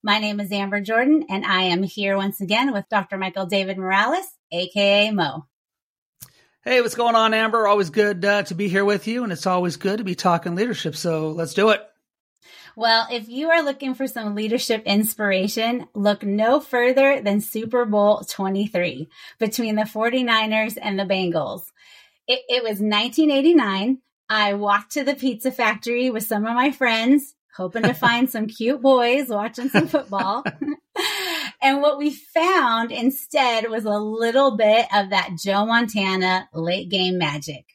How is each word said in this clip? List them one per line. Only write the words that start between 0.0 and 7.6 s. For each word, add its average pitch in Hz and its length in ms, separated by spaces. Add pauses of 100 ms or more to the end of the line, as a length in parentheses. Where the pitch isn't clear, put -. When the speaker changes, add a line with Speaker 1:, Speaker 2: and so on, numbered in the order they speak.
Speaker 1:
My 208 160
name 208 200
is 196 120
Amber 202 300
Jordan, 247 480
and 196 140
I 185 200
am 180 180
here 196 340
once 196 240
again 220 320
with 202 180
Doctor 196 280
Michael 190 300
David 190 320
Morales, 214 480 (240)
A 180 180
K 202 380
A 220 40
Mo. 156 360 (1160)
Speaker 2:
Hey, 247 180
what's 233 120
going 233 220
on, 220 180
Amber? 220 340